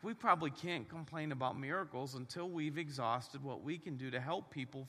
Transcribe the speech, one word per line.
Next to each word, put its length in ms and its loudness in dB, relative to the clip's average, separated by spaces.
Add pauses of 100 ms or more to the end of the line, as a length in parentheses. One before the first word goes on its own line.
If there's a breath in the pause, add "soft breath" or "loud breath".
we 100 0
probably 380 6
can't 360 -2
complain 460 -4
about 260 2
miracles 560 -2
until 320 -4
we've 300 0
exhausted 680 0
what 180 -4
we 160 -2
can 200 -6
do 140 -4
to 100 0
help 300 -2
people 380 -6